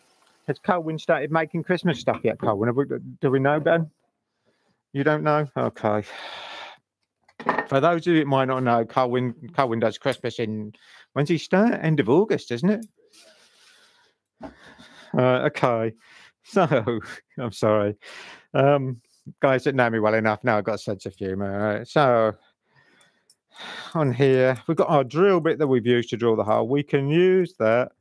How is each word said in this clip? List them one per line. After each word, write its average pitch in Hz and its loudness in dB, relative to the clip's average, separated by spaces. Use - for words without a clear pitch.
Has 143 -4
Colwyn 160 -2
started 151 -2
making 160 -2
Christmas 175 -2
stuff - -2
yet, 220 0
Colwyn? 107 0
Have 120 -2
we, 139 0
do 139 0
we 135 2
know, 143 2
Ben? 165 0
You 139 0
don't 151 0
know? 151 0
Okay. 107 -2
For 135 0
those 165 2
of 175 2
you 156 4
that 143 0
might 135 2
not 131 -2
know, 117 2
Colwyn, 127 -2
Colwyn 120 0
does 110 -2
Christmas 127 -6
in, 107 -6
when's 147 -2
he 175 2
start? 202 0
End 156 0
of 98 0
August, 165 2
isn't 123 0
it? 220 -2
Uh, 127 2
okay. 113 0
So, 185 2
<laughs> - -20
I'm 120 -6
sorry. 107 0
Um, 135 0
guys 131 2
that 139 -2
know 123 2
me 113 -2
well 107 2
enough, 110 0
now 120 0
I've 104 -2
got 107 -4
a - -6
sense 101 -10
of 101 -12
humour. 98 -6
All 104 -2
right. 113 -8
So, 120 2
on 143 0
here, 131 4
we've 165 -2
got 190 4
our 147 4
drill 170 2
bit 151 0
that 151 2
we've 127 2
used 120 2
to 120 -6
drill 113 2
the 107 0
hole. 113 0
We 143 0
can 139 -2
use 180 2
that 117 2